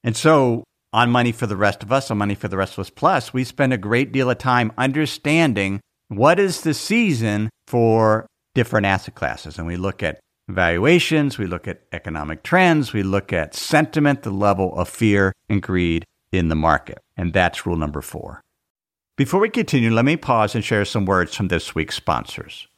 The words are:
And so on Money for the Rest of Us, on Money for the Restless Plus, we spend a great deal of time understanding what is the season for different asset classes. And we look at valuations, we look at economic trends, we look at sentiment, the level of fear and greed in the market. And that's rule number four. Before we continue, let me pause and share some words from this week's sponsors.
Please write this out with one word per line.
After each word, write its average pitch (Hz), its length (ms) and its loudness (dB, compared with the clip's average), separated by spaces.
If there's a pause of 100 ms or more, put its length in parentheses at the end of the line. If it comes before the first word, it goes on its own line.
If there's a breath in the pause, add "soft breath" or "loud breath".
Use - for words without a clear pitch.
And 117 120 -2
so 135 480 4 (280)
on 120 180 4
Money 120 220 2
for 113 140 -4
the 101 100 -4
Rest 98 260 0
of 107 100 -4
Us, 135 180 0
on 107 80 0
Money 101 160 0
for 98 140 -8
the 92 80 -4
Restless 95 340 -4
Plus, 151 420 -2
we 127 120 -2
spend 131 280 0
a 120 60 -2
great 113 340 0
deal 131 180 2
of 117 80 -2
time 123 380 0
understanding 135 1040 0 (280)
what 139 300 4
is 190 220 0
the 156 140 0
season 113 760 0 (180)
for 113 600 4 (280)
different 113 300 2
asset 98 300 -2
classes. 67 420 -8
And 82 100 -8
we 87 100 -6
look 92 260 -6
at 76 180 -6 (280)
valuations, 123 920 2
we 101 80 -4
look 85 200 -8
at - 260 -12
economic 78 500 -10
trends, 165 500 2
we 104 100 -2
look 95 300 -2
at 80 220 -4
sentiment, 151 680 0
the 104 80 -8
level 98 460 0
of 87 140 -4
fear 101 420 2 (160)
and 101 140 0
greed 87 420 0 (260)
in 87 180 0
the 78 60 0
market. 78 440 0 (180)
And 85 160 -4
that's 90 320 0
rule 87 120 -4
number 73 260 -6
four. - 400 -14 (760)
Before 160 240 0
we 220 80 2
continue, 135 420 0
let 113 140 4
me 160 140 2
pause 110 360 0
and 113 80 -2
share 104 220 0
some 101 220 -2
words 90 280 0
from 95 140 -4
this 85 260 -4
week's 80 220 -4
sponsors. - 800 -8